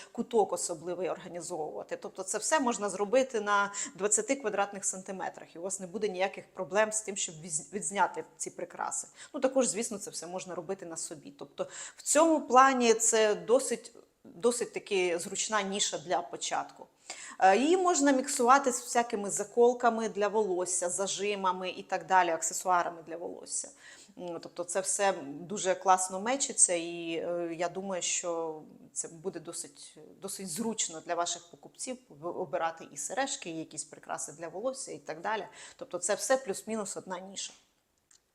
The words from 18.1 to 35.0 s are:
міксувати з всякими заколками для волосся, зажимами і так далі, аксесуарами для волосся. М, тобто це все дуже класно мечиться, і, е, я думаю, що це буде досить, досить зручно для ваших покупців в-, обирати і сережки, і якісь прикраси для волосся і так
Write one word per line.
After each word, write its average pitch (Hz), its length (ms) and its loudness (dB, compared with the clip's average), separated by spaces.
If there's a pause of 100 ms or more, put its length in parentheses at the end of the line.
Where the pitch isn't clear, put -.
міксувати 254 600 6
з - 80 -2
всякими 220 500 -2
заколками 226 800 4
для 202 200 0
волосся, 180 600 0
зажимами 190 840 -2
і 196 120 -10
так 180 240 -4
далі, 180 240 6
аксесуарами 165 760 0
для 165 100 -10
волосся. - 520 -8 (500)
М, 170 240 -8
тобто 170 220 -8
це 190 160 -2
все 196 420 2
дуже 170 520 -2
класно 190 460 2
мечиться, 233 540 2
і, 170 380 -4
е, 170 460 -4
я 175 100 0
думаю, 185 340 -6
що 165 580 -2 (320)
це - 160 -6
буде 165 320 -8
досить, - 580 -14 (220)
досить 190 300 -8
зручно 214 560 -4
для 170 80 -2
ваших 165 360 -2
покупців - 460 -10 (120)
в-, 151 180 -12
обирати 165 640 -4
і - 40 -18
сережки, 175 540 -4
і 160 80 -6
якісь 156 260 -8
прикраси - 480 -10
для 165 160 -10
волосся 185 440 -6
і 156 60 -10
так 156 220 -10